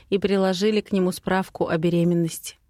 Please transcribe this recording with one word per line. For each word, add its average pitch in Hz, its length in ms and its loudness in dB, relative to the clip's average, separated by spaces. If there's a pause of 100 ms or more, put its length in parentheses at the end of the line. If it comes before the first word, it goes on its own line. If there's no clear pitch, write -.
(100)
и 196 80 2
приложили 196 600 2
к - 100 -6
нему 185 220 0
справку 190 560 -2
о 165 100 0
беременности. 170 800 0 (120)